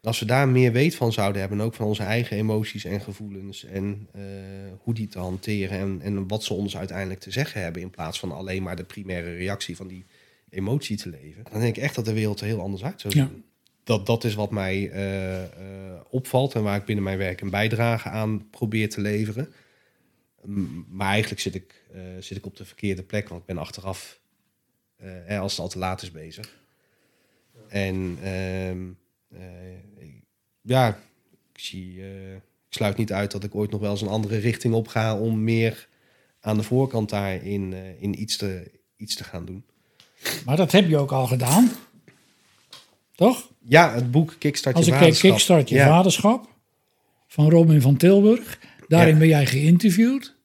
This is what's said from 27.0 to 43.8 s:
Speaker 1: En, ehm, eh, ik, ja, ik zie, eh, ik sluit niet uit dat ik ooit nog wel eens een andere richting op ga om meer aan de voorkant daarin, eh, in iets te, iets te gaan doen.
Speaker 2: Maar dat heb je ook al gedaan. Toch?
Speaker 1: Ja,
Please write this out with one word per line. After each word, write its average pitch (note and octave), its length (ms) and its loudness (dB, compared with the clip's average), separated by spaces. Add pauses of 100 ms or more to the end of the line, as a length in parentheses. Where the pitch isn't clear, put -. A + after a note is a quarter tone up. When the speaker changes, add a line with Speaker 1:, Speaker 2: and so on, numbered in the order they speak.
Speaker 1:
En, F#2+ 540 -4
ehm, F#2 560 -6 (540)
eh, F#2 720 -20
ik, D2 100 -20 (480)
ja, B2 260 2 (640)
ik - 80 -20
zie, F#2 400 -14
eh, F#2+ 340 -16
ik F#2+ 80 -20 (260)
sluit G2+ 280 -2
niet G#2+ 160 -2
uit G2+ 180 -2
dat G2 140 -8
ik G2+ 100 -10
ooit G#2 160 -2
nog G#2 100 -6
wel G#2 100 -4
eens G2+ 120 -4
een G#2 60 -4
andere G#2+ 300 -2
richting A#2 360 0
op A2+ 140 -2
ga A2 300 0
om A2 260 -2
meer A2+ 440 0 (520)
aan G#2+ 160 -2
de G#2+ 60 0
voorkant B2 460 0
daarin, G2 640 -4
eh, F#2 60 -10 (240)
in G2+ 180 -4
iets G#2 160 -6
te, F#2 340 -8 (260)
iets - 180 -10
te - 100 -12
gaan F2 200 -12
doen. F#2 200 -14 (800)
Speaker 2:
Maar C3+ 120 0
dat F3+ 160 2
heb F#3+ 160 6
je D#3 80 4
ook C#3 160 0
al C3 140 0
gedaan. B2+ 420 4 (1500)
Toch? A#3 360 4 (180)
Speaker 1:
Ja, D3+ 260 8